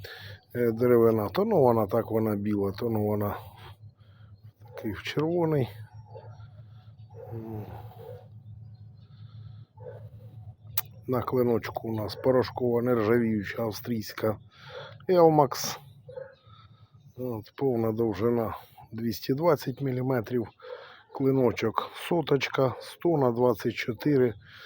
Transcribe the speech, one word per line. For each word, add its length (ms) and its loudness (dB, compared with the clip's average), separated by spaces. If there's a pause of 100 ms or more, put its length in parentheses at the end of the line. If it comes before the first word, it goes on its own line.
(540)
Е, 180 2
деревина 560 6
тонована, 580 4
так 240 0
вона 260 2
біла, 360 0
тонована 640 -2 (1400)
Такий 120 -6
в 100 -10
червоний. 680 0 (4000)
На 160 -2
клиночку 680 0
у 40 -4
нас 220 -4
порошкова 680 0
нержавіюча 800 2
австрійська 760 -4 (680)
Елмакс. 720 6 (1400)
От, 400 -8
повна 360 2
довжина 640 0 (380)
двісті 420 -4
двадцять 460 2
міліметрів. 680 -2 (680)
Клиночок 760 2 (180)
соточка, 720 2
сто 380 0
на 140 4
двадцять 420 2
чотири, 600 2 (320)